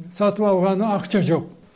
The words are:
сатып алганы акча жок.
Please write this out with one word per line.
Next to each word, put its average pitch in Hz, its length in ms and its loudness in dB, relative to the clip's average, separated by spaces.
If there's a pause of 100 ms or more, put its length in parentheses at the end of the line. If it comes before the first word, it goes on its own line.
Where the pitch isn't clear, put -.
(160)
сатып 208 300 0
алганы 190 380 2
акча 208 360 -2
жок. 156 240 0 (320)